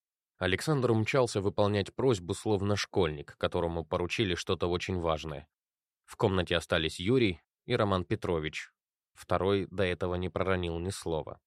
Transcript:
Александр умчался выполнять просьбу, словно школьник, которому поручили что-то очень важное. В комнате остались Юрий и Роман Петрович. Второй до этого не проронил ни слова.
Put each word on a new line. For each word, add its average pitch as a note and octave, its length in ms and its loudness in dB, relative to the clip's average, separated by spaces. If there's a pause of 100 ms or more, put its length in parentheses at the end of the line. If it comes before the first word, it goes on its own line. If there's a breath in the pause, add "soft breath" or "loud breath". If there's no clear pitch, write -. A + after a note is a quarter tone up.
(380)
Александр A#2 520 0
умчался A2 500 2
выполнять G2+ 540 0
просьбу, G2 400 2
словно G2+ 420 0
школьник, D#2 640 -2
которому E2+ 460 -2
поручили F2+ 500 0
что-то F2+ 320 -2
очень F2+ 320 -2
важное. D#2+ 480 -2 (580)
В - 120 -18
комнате F#2 400 2
остались E2 440 0
Юрий G#2+ 400 2 (260)
и A#2+ 80 -2
Роман G2+ 300 2
Петрович. E2 680 -4 (440)
Второй F#2 560 0
до F#2 140 0
этого F2+ 320 0
не F2+ 120 -2
проронил F2+ 500 0
ни F2+ 120 -2
слова. - 560 -6